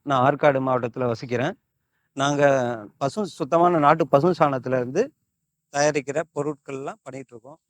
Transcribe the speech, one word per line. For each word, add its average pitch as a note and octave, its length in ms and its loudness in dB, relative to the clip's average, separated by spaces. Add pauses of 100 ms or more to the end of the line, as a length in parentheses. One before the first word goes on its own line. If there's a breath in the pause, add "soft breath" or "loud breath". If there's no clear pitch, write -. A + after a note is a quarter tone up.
நான் C3 240 0
ஆற்காடு C#3+ 400 2
மாவட்டத்துல B2+ 460 -2
வசிக்கிறேன். B2 420 -4 (640)
நாங்க C#3+ 260 0 (560)
பசு, C#3+ 240 -4 (160)
சுத்தமான E3+ 480 2
நாட்டு D#3+ 260 4
பசு C#3+ 160 4 (120)
சாணத்துல C3 400 0
இருந்து C3 220 -2 (720)
தயாரிக்கிற C#3+ 440 0 (160)
பொருட்கள்லாம் D3 680 -8
பண்ணிட்டு C3 320 -16
இருக்கோம். B2 240 -20 (120)